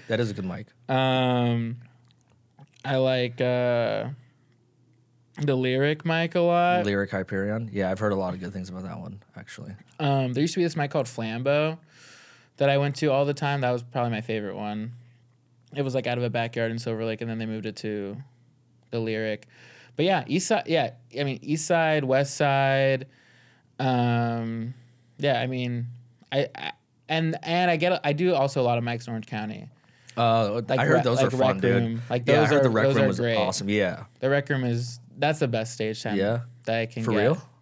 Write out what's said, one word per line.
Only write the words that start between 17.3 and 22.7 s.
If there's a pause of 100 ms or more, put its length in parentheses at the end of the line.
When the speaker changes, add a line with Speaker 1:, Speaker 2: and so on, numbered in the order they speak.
Speaker 2:
they
moved
it
to (720)
the
Lyric. (500)
But
yeah,
East
Side.
Yeah, (280)
I
mean,
East
Side,
West
Side. (720)